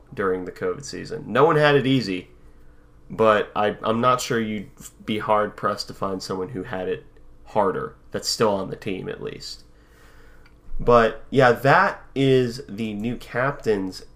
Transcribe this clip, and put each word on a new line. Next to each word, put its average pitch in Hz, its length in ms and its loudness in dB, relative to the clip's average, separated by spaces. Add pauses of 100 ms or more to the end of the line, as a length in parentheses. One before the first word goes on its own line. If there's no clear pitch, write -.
(120)
during 92 320 -2
the 87 80 -10
covid 92 320 -6
season. - 440 -10
No 123 160 4
one 165 120 6
had 147 200 6
it 127 100 2
easy, 104 420 0 (800)
but 107 460 4
I, 104 280 0
I'm 110 180 0
not 123 200 2
sure 117 200 -2
you'd 107 300 -6 (340)
be 107 140 -2
hard-pressed 104 720 -2
to - 60 -12
find 95 260 -6
someone 92 280 -6
who 92 160 -8
had 92 240 -6
it - 160 -6 (400)
harder, - 500 -2 (160)
that's - 180 -8
still 110 240 2
on 95 180 -4
the - 60 -10
team 95 320 -8
at - 140 -10
least. - 400 -12 (1200)
But, 117 500 4
yeah, 127 220 6
that 156 500 2 (120)
is 127 540 2
the 107 260 -6
new 113 220 -4
captains, 113 880 -4 (120)